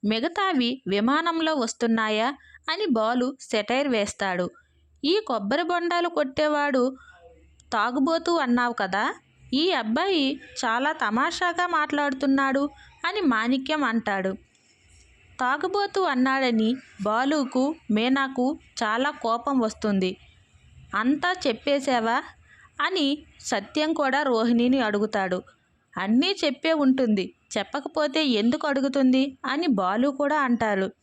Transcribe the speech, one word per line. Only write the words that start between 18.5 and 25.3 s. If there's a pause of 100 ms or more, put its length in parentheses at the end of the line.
చాలా
కోపం
వస్తుంది. (840)
"అంతా (160)
చెప్పేశావా?" (640)
అని (160)
సత్యం
కూడా
రోహిణిని
అడుగుతాడు. (520)